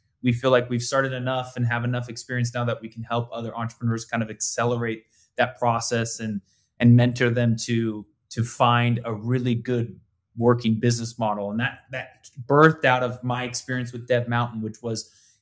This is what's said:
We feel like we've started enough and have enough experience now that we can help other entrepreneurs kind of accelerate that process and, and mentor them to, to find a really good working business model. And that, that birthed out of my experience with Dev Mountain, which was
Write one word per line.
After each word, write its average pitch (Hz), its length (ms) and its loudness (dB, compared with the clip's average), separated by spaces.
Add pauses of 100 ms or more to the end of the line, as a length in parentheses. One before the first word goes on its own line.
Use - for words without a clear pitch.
(220)
We 127 100 2
feel 123 180 0
like 120 200 4
we've 120 120 -2
started 135 300 -2
enough 127 440 -6
and 123 100 -2
have 117 180 -2
enough 123 240 -4
experience 120 460 -6
now 120 100 -4
that 117 160 -4
we 113 80 -12
can 113 140 -14
help 120 300 -4
other 113 220 -8
entrepreneurs 113 500 -4
kind 117 180 -4
of 107 80 -8
accelerate 117 760 -4 (320)
that 123 220 -2
process 117 600 -2
and, 107 200 -4 (400)
and 120 160 8
mentor 120 340 4
them 117 340 2
to, 110 420 -2 (240)
to 117 120 -4
find 120 640 4
a 117 80 -4
really 120 420 -2
good 113 460 -4 (360)
working 117 440 2
business 117 380 0
model. 104 320 -2
And 110 100 -4
that, 131 200 -4 (120)
that - 360 -12 (180)
birthed 156 380 8
out 127 180 4
of 120 200 -4
my 123 220 -2
experience 123 480 -6
with 120 160 -12
Dev 120 180 2
Mountain, 117 360 -2
which 107 200 -8
was 113 280 -6 (320)